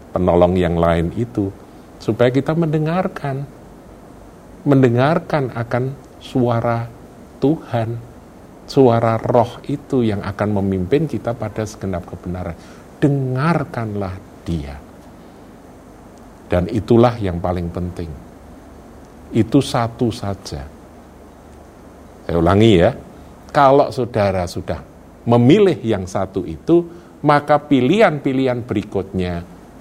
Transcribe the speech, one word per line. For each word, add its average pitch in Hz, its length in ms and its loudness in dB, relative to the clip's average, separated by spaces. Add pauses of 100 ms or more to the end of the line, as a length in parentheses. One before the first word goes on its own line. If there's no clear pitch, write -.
(120)
penolong 87 480 2
yang 85 160 0
lain 85 400 0
itu, 107 320 -4 (480)
supaya 120 320 0
kita 131 240 -2
mendengarkan, 156 960 -4 (1200)
mendengarkan 135 880 2
akan 127 400 -4 (240)
suara 120 640 -2 (560)
Tuhan, 120 560 -2 (720)
suara 117 480 4
Roh 117 560 0
itu 139 320 -2
yang 101 160 -2
akan 101 400 -2
memimpin 98 480 0
kita 117 240 -6
pada 110 320 -6
segenap 95 400 -8
kebenaran. 90 480 -10 (480)
Dengarkanlah 127 1400 -4
Dia. 71 400 -8 (1600)
Dan 87 240 -2
itulah 117 480 2
yang 87 240 -4
paling 90 320 -4
penting. 90 320 -8 (1300)
Itu 117 240 2
satu 120 560 -2
saja. 98 480 -10 (1600)
Saya 85 160 -2
ulangi 98 400 6
ya, 85 160 4 (560)
kalau 139 400 4
saudara 101 560 -2
sudah 85 320 -8 (480)
memilih 139 560 6
yang 101 240 -2
satu 92 400 -6
itu, 165 400 0 (400)
maka 147 320 4
pilihan-pilihan 135 1040 2
berikutnya 92 800 -6 (380)